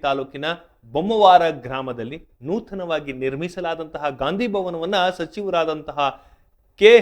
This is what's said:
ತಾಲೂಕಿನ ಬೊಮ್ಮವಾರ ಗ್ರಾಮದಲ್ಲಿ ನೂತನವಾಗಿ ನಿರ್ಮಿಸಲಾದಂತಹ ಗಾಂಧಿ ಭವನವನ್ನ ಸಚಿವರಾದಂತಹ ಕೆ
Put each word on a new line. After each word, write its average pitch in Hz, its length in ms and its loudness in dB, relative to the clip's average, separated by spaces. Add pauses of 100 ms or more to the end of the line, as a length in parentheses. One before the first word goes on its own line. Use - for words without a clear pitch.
ತಾಲೂಕಿನ 139 400 -6 (480)
ಬೊಮ್ಮವಾರ 190 480 6 (240)
ಗ್ರಾಮದಲ್ಲಿ 131 520 -8 (300)
ನೂತನವಾಗಿ 170 640 -6 (120)
ನಿರ್ಮಿಸಲಾದಂತಹ 160 840 -6 (140)
ಗಾಂಧಿ 196 320 -2
ಭವನವನ್ನ 180 420 -4 (220)
ಸಚಿವರಾದಂತಹ 160 800 -4 (840)
ಕೆ 214 220 10